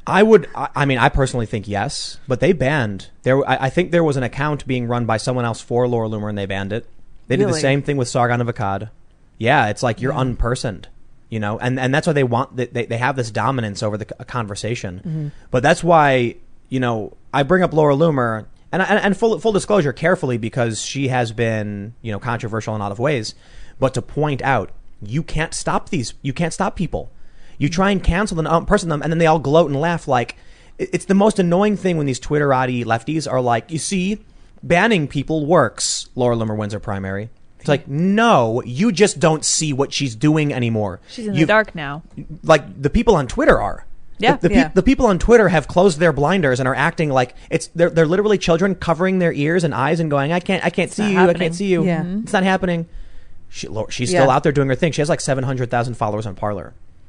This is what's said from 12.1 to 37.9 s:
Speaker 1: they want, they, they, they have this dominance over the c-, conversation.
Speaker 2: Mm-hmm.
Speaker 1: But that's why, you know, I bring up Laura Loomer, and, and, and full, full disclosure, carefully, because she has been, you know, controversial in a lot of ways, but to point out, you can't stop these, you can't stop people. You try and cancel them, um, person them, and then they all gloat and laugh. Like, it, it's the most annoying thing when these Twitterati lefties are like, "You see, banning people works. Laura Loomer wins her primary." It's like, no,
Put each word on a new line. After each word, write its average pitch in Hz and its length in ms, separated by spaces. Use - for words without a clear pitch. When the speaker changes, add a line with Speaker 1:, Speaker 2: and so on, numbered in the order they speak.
Speaker 1:
they 143 100
want, 123 320
they, 123 120
they, 120 180
they 113 120
have 127 180
this 117 160
dominance 110 520
over 107 140
the 104 100
c-, - 180
conversation. 104 800
Speaker 2:
Mm-hmm. 156 220
Speaker 1:
But 131 100
that's 160 220
why, 143 520
you 127 100
know, 117 380
I 139 100
bring 180 200
up 156 100
Laura 147 220
Loomer, 127 500
and, 175 100
and, 190 180
and 190 180
full, 226 220
full 220 120
disclosure, 180 420
carefully, 156 440
because 113 440
she 139 280
has 123 240
been, 107 680
you 113 100
know, 98 80
controversial 110 560
in 107 60
a - 20
lot 101 80
of 101 80
ways, 127 360
but 131 140
to 120 80
point 143 400
out, 123 300
you 113 200
can't - 320
stop - 360
these, - 320
you 139 120
can't 165 200
stop 202 240
people. 104 340
You 139 100
try 190 220
and 190 120
cancel 180 340
them, 160 100
um, 160 200
person 185 220
them, 147 120
and 151 100
then 160 80
they 165 80
all 156 120
gloat 147 300
and 139 100
laugh. 165 280
Like, 123 280
it, - 160
it's 170 120
the 190 100
most 202 240
annoying 190 360
thing 180 220
when 147 80
these 131 140
Twitterati 131 640
lefties 139 460
are 131 100
like, 120 300
"You 151 80
see, 196 440
banning 175 460
people 151 400
works. - 640
Laura 120 220
Loomer 110 200
wins 107 180
her 101 60
primary." 98 520
It's - 80
like, 143 200
no, 175 760